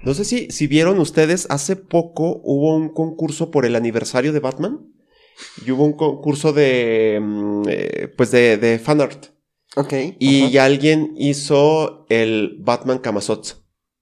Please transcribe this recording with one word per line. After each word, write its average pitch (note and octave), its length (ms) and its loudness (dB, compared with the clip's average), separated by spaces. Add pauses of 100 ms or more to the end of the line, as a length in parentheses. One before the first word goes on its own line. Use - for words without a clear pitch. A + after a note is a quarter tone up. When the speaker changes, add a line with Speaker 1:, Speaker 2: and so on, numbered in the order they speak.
Speaker 1:
No C3 100 -2
sé F3+ 100 -4
si, A#3 260 -6
si - 180 -4
vieron D#3+ 320 2
ustedes, D#3+ 500 0
hace C#3+ 260 -4
poco E3+ 680 -4
hubo C#3+ 320 0
un D#3 180 -2
concurso D#3+ 580 -6
por C3+ 140 2
el A#2+ 100 0
aniversario A#2 560 -2
de D3+ 80 0
Batman. D3 480 -6 (760)
Y B2 60 -2
hubo C3 120 2
un D3+ 100 2
concurso D3 600 -2
de, A#2 680 2
mm, G#2 460 -4
eh, - 480 -6
pues A#2+ 160 0
de, A#2+ 260 6
de A2+ 220 0
fanart. C#3+ 480 -2 (480)
Speaker 2:
Ok, C#3 180 -4 (260)
Speaker 1:
Y C3+ 380 4
Speaker 2:
ajá. C3 80 8
Speaker 1:
alguien D3+ 520 2
hizo C#3+ 920 0
el A2 520 0
Batman A#2+ 380 -2
Camazotz. G#2+ 580 -6 (440)